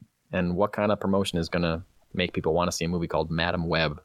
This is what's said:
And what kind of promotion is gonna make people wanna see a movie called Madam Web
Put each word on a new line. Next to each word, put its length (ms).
And 240
what 160
kind 200
of 80
promotion 380
is 100
gonna 360
make 200
people 220
wanna 180
see 120
a 40
movie 180
called 240
Madam 380
Web 360